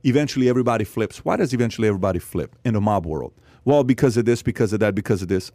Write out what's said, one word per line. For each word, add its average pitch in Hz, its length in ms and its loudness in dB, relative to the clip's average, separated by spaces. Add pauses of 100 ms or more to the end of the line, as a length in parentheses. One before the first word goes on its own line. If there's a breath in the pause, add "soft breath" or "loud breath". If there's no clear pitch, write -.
eventually 131 460 2
everybody 120 360 0
flips." - 400 -6
Why 180 100 0
does 131 180 -2
eventually 113 340 0
everybody 95 320 0
flip - 440 -8
in 117 100 -2
the 104 80 0
mob 101 240 0
world? 78 280 -8 (320 soft breath)
Well, 143 180 4
because 127 340 2
of 120 80 0
this, 120 160 2
because 110 320 -2
of 104 60 -2
that, 104 160 0
because 101 260 -2
of 92 60 -8
this. 92 280 -4